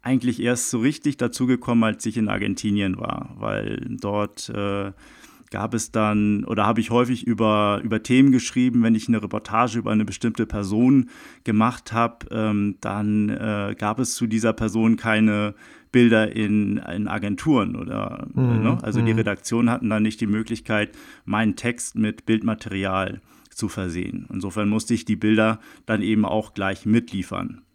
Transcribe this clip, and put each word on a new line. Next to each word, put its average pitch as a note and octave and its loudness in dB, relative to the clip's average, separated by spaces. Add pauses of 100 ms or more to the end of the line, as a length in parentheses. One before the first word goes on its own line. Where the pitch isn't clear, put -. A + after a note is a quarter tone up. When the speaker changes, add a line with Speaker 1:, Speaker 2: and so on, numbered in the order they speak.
Speaker 1:
eigentlich B2 0
erst A#2+ -2
so A#2+ 0
richtig C#3+ 0
dazugekommen, B2 0
als G#2+ -2
ich A2 -4
in A2 0
Argentinien G2+ -2
war, - -8
weil G#1 -4 (160)
dort, G#2 -6
äh, G2+ -4 (580)
gab G2+ -4
es A2 -4
dann, G#2 2
oder G#2 0
habe A2+ 2
ich A2+ -2
häufig B2 2
über, G#2+ 2
über A2 -2
Themen C3 6
geschrieben, B2+ 2
wenn A2+ 4
ich A2 -2
eine A2 2
Reportage G#2+ -2
über A2 -4
eine G#2+ 2
bestimmte A2 -2
Person A#2 4 (340)
gemacht A2+ 0
hab, A#2 -2
ähm, G#2 -2
dann, G#2 0
äh, G#2 -4
gab G#2+ -2
es B2 -2
zu A#2+ -2
dieser A2 2
Person A2 2
keine G#2+ 2 (360)
Bilder A2 4
in, G#2 0
in G#2 -6
Agenturen G2+ 0
oder, - -8
Speaker 2:
Mhm, A#2+ 2
Speaker 1:
ne? A#2 2
Also A2+ -2
die A2+ 4
Speaker 2:
mhm. A2+ 2
Speaker 1:
Redaktionen A2+ 0
hatten A#2+ -2
dann G#2 2
nicht A2 -2
die A2+ -2
Möglichkeit, G#2+ -2 (340)
meinen G#2+ 0
Text - -6
mit G#2+ -4
Bildmaterial G2 -2 (260)
zu - -6
versehen. F2 -6
Insofern G2+ -4
musste A2 0
ich A2+ -2
die G#2+ 0
Bilder A2 2 (260)
dann G#2+ -2
eben G#2+ 2
auch G#2+ -4
gleich G2 -6
mitliefern. G#2 -2 (120)